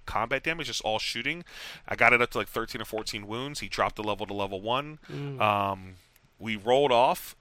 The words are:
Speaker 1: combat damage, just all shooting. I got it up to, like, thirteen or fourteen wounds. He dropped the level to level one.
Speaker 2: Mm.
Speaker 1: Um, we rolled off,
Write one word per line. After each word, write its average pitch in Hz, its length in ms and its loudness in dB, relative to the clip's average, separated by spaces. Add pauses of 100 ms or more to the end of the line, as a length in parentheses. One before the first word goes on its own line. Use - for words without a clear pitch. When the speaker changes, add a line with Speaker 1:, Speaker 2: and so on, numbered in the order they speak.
Speaker 1:
combat 117 380 -2
damage, 160 240 -4
just 117 160 -6
all 107 160 0
shooting. 143 440 -4 (440)
I - 80 -4
got 120 180 8
it 120 80 6
up 120 100 4
to, 123 60 -4
like, 104 100 0
thirteen 113 320 -6
or 107 60 -8
fourteen 107 400 -6
wounds. 127 340 -8
He 104 80 -8
dropped 104 280 0
the 107 80 -6
level 104 240 -2
to 101 80 -8
level 98 260 -4
one. 143 380 -2 (120)
Speaker 2:
Mm. 143 300 -8
Speaker 1:
Um, 98 540 0 (420)
we 107 180 -6
rolled 127 360 4
off, 131 500 4